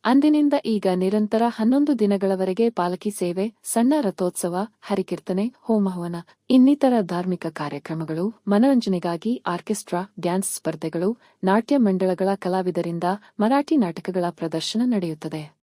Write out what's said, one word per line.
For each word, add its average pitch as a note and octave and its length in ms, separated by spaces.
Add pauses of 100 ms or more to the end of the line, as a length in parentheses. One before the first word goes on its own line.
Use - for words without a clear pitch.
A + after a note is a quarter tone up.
ಅಂದಿನಿಂದ D4 500 (120)
ಈಗ G#3 300
ನಿರಂತರ G#3 520
ಹನ್ನೊಂದು B3+ 520
ದಿನಗಳವರೆಗೆ G3 680
ಪಾಲಕಿ F#3 420
ಸೇವೆ, F#3+ 420 (100)
ಸಣ್ಣ A#3+ 380
ರಥೋತ್ಸವ, F3+ 560 (240)
ಹರಿಕೀರ್ತನೆ, F#3+ 760
ಹೋಮಹವನ, F#3 580 (340)
ಇನ್ನಿತರ C4 520
ಧಾರ್ಮಿಕ F3+ 480
ಕಾರ್ಯಕ್ರಮಗಳು, D#3 1000
ಮನರಂಜನೆಗಾಗಿ G#3 1000
ಆರ್ಕೆಸ್ಟ್ರಾ, F3+ 720
ಡ್ಯಾನ್ಸ್ F3+ 300
ಸ್ಪರ್ಧೆಗಳು, E3 680 (260)
ನಾಟ್ಯ A3+ 340
ಮಂಡಳಗಳ F#3+ 580
ಕಲಾವಿದರಿಂದ F3 680 (360)
ಮರಾಠಿ C#4 380
ನಾಟಕಗಳ F3+ 520
ಪ್ರದರ್ಶನ E3 560
ನಡೆಯುತ್ತದೆ. D#3+ 880